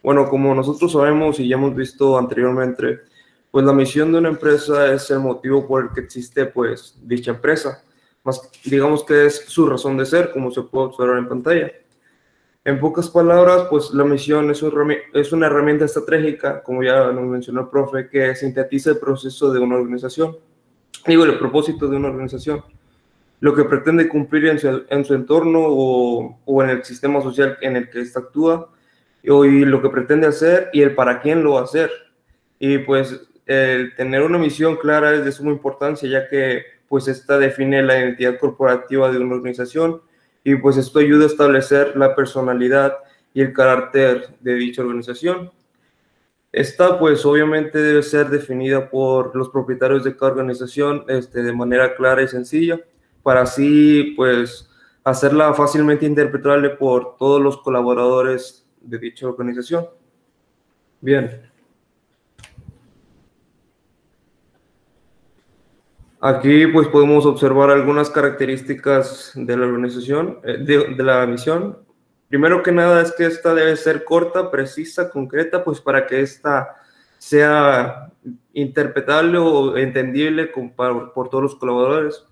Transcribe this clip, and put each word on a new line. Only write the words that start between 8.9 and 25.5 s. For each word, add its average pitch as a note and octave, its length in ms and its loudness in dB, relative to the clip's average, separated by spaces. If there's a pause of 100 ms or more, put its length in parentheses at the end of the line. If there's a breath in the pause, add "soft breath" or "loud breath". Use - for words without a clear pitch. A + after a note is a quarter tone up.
que D3 220 4
es - 200 -4
su D#3+ 200 2
razón C3+ 280 -4
de C3 100 -2
ser, E3+ 260 0
como B2+ 200 -6
se B2 120 -6
puede C3 240 -4
observar B2+ 300 -2
en B2 120 -6
pantalla. B2+ 420 -2 (920)
En C#3 120 0
pocas D#3+ 320 -2
palabras, F3 600 4
pues, D3 240 -2
la C#3 100 2
misión D3 480 0
es D3 100 -4
un D#3 100 -2
rami-, D3 280 -2 (140)
es C#3+ 180 0
una D#3+ 160 2
herramienta D3 380 2
estratégica, D3+ 760 -4
como B2+ 220 -6
ya B2+ 300 2
nos B2+ 100 -6
mencionó B2+ 380 -6
el B2 80 -10
profe, C3+ 400 -2
que C3 260 0
sintetiza C3+ 540 -4
el D3 80 2
proceso C3+ 560 -2
de B2+ 60 0
una B2 180 0
organización. B2+ 600 -6 (680)
Digo, E3 180 6
el C#3+ 160 2
propósito D3 480 -2
de C#3 80 -2
una C#3 140 -4
organización. C3 560 -8 (720)
Lo C#3+ 140 2
que C#3+ 120 4
pretende D#3+ 440 0
cumplir D3+ 380 0
en D#3 100 2
su, C3 320 -2
en C#3 160 -2
su C#3 80 0
entorno D#3+ 480 2